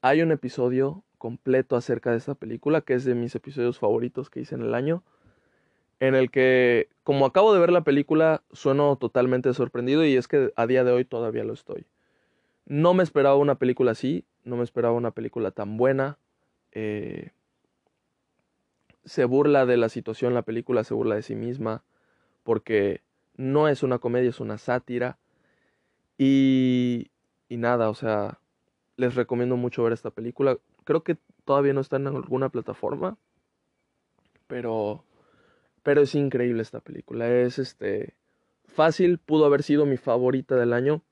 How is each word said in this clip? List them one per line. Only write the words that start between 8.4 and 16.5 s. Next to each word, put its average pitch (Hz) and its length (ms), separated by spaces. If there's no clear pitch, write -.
sueno 143 440
totalmente 127 580
sorprendido 127 500
y 139 120
es 123 100
que 135 300
a 117 100
día 127 160
de 123 80
hoy 123 140
todavía 113 400
lo 110 80
estoy. - 340
No 156 260
me 185 120
esperaba 139 320
una 143 180
película 127 380
así, 139 320
no 123 140
me 120 80
esperaba 120 320
una 120 160
película 113 400
tan 107 240
buena. 135 420